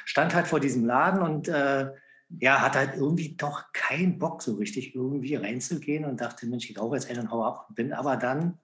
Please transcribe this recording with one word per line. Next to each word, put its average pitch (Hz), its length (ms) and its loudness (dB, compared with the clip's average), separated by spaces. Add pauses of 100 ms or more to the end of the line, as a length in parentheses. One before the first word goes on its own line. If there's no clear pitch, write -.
stand 170 300 2
halt 165 140 4
vor 156 120 2
diesem 127 240 2
Laden 160 380 4
und, 156 260 0
äh, 139 420 2 (500)
ja, 131 200 6
hatte 131 180 4
halt 135 180 2
irgendwie 156 400 0
doch - 360 -6
keinen 151 460 0
Bock 165 240 -4
so 113 140 -2
richtig 117 380 -6
irgendwie 135 420 -2
reinzugehen 139 680 -4
und 127 160 -6
dachte, 117 260 -8
„Mensch, 117 240 -6
ich 104 80 -14
rauche 117 180 -2
jetzt 120 140 -6
einen 123 100 -6
und 113 100 -4
hau 117 140 0
ab.“ - 300 -4
Bin 135 180 -2
aber 135 240 0
dann 147 480 0